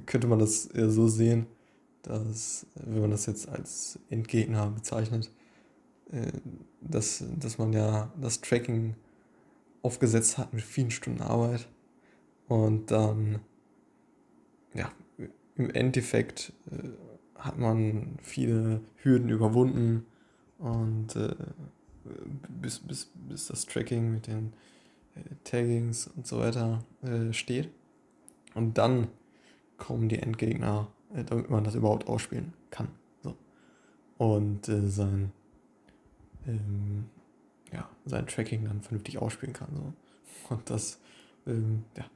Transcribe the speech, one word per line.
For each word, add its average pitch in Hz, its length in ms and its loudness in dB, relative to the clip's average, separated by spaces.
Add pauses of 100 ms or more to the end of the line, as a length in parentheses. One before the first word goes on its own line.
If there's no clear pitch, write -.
könnte 120 220 2
man 110 120 6
das - 280 2
eher 110 220 2
so 113 180 6
sehen, 117 400 4 (560)
dass, 110 600 -6 (100)
wenn 110 260 -2
man 107 100 4
das 104 140 0
jetzt - 240 -6
als - 500 -10 (100)
Endgegner 110 600 2
bezeichnet, 110 640 -2 (800)
äh, 117 200 -4 (500)
dass, - 420 -2 (140)
dass 117 200 -4
man 110 160 2
ja 107 460 2
das 123 220 -4
Tracking 113 540 0 (840)
aufgesetzt 113 560 4
hat 120 160 -4
mit 110 100 -4
vielen 120 280 -2
Stunden 117 300 -4
Arbeit. 117 460 2 (800)
Und 110 440 4
dann, 107 480 2 (1300)
ja, - 180 -6 (640)
im 127 140 0
Endeffekt, 123 840 2 (180)
äh, - 180 -10 (460)
hat - 220 -8
man 110 640 0
viele 113 600 2 (220)
Hürden 123 260 6
überwunden 113 760 4 (520)
und, 110 580 -2
äh, 110 200 -2 (1300)
bis, 120 180 -6
bis, - 340 -12
bis - 340 -12
das - 180 -6
Tracking 117 460 -2
mit 110 160 -4
den, 110 260 -6 (600)
äh, - 60 -16 (220)
Taggings 117 640 0
und 135 180 -12
so 117 140 -4
weiter, 117 440 0 (200)
äh, 117 300 -2
steht. 127 360 -2 (840)
Und 113 240 0
dann 120 320 4 (680)
kommen 113 320 0
die 110 100 2
Endgegner, 113 680 0 (260)
äh, 127 100 -4
damit 117 260 -2
man 107 140 4
das 107 120 -2
überhaupt 110 320 2
ausspielen - 460 -4 (180)
kann. - 160 -6 (340)
So. - 140 -8 (840)
Und, 104 500 2
äh, 104 200 2
sein, 98 440 0 (1160)
ähm, 101 580 -4 (680)
ja, - 180 -10 (160)
sein 117 220 -4
Tracking 113 380 -4
dann 104 160 -4
vernünftig 107 360 -6
ausspielen - 360 -4
kann. - 220 -10
So. - 800 -12
Und 113 160 -6
das, - 300 -4 (460)
ähm, 113 380 0 (140)
ja, - 80 -10 (100)